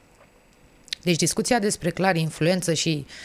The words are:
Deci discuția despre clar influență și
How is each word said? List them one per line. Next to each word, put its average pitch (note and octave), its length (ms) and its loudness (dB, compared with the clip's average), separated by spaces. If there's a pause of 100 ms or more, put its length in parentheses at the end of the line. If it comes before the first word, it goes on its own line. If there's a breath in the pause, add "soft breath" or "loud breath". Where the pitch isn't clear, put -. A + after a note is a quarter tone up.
(1000)
Deci F3 140 2
discuția - 440 2
despre G3 300 -2
clar F3+ 260 2
influență E3 580 0
și D3+ 320 -2 (200 loud breath)